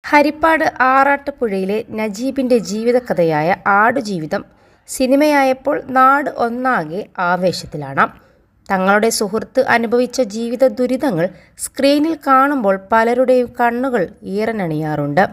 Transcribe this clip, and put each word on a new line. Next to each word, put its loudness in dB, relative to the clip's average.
ഹരിപ്പാട് 2
ആറാട്ടുപുഴയിലെ 0
നജീബിൻ്റെ -2
ജീവിതകഥയായ 0
ആടുജീവിതം 0
സിനിമയായപ്പോൾ 2
നാട് 4
ഒന്നാകെ -2
ആവേശത്തിലാണ്. -2
തങ്ങളുടെ 2
സുഹൃത്ത് -4
അനുഭവിച്ച 0
ജീവിത -2
ദുരിതങ്ങൾ -2
സ്ക്രീനിൽ 0
കാണുമ്പോൾ 2
പലരുടെയും 2
കണ്ണുകൾ -2
ഈറനണിയാറുണ്ട്. -2